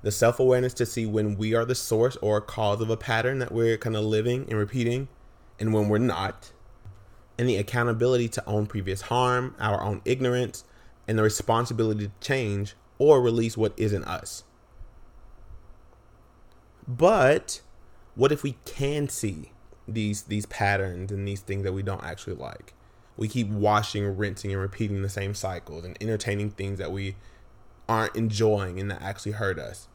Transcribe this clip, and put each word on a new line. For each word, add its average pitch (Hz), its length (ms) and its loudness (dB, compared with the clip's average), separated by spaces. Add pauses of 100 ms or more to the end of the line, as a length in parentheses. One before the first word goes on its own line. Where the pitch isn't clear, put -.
The 104 100 -2
self-awareness 127 640 4
to 120 100 0
see 113 200 -4
when 107 300 0
we 110 180 0
are 117 120 2
the 123 100 0
source 117 460 2
or 107 180 2
cause 104 400 0
of 113 100 -2
a 110 80 0
pattern 120 420 -2
that 123 120 -4
we're 113 260 2
kinda 110 220 -2
living 110 500 0
and 110 80 -2
repeating, 120 520 -2 (500)
and 110 140 0
when 107 160 4
we're 107 80 4
not, 98 540 -2 (840)
and 123 120 2
the 101 80 2
accountability 120 680 2
to - 180 -6
own 104 220 0
previous 98 340 -4
harm, 123 580 0
our 104 220 0
own 101 240 -4
ignorance, 123 600 0 (420)
and 110 100 0
the 107 60 4
responsibility 113 840 2
to 98 140 -8
change 104 560 -2 (240)
or 139 220 10
release 117 360 2
what 107 180 2
isn't 104 280 0
us. - 400 -10 (2500)
But 156 760 4 (520)
what 135 180 4
if 147 120 -2
we 139 220 -4
can 143 440 -2
see 92 420 -6 (360)
these, 104 360 -2
these 104 220 -4
patterns 95 680 -2
and 98 160 -4
these 101 140 -6
things 98 220 -4
that 95 100 -2
we 98 80 -4
don't 98 220 -6
actually 82 320 -10
like? - 380 -12 (440)
We 107 100 -2
keep 110 220 -2
washing, 104 680 2
rinsing, 98 360 -4
and 98 100 -2
repeating 98 400 -2
the 98 80 -2
same 98 240 -4
cycles 87 520 -8
and 90 140 -12
entertaining 107 520 -2
things 98 260 -6
that 87 140 -4
we 98 240 -6 (720)
aren't 110 260 2
enjoying 104 640 2
and 101 120 -4
that - 100 -8
actually 101 320 -8
hurt 98 240 -2
us. 60 380 -12